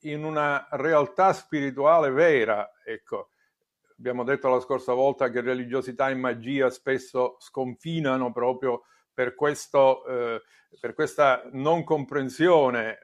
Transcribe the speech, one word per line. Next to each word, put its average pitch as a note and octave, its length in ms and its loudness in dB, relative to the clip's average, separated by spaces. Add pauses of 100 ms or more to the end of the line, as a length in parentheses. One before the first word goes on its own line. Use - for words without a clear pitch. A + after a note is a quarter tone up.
in D3+ 180 -10
una D3 480 -2
realtà D#3 600 2
spirituale C#3+ 800 2
vera, B2+ 580 2 (160)
ecco. G#2+ 460 -10 (680)
Abbiamo B2 240 -6
detto C3+ 260 -2
la B2+ 100 2
scorsa B2+ 340 -4
volta C3+ 360 0
che A#2+ 120 -4
religiosità B2+ 680 -4
e C3 60 -4
magia B2+ 560 -2
spesso B2+ 680 -4
sconfinano C3 920 -6
proprio B2 500 -2 (320)
per B2+ 220 -4
questo, C#3 720 2
eh, A#2+ 340 -4 (380)
per A2+ 160 -10
questa C#3 560 2
non D3+ 320 0
comprensione C3+ 1200 2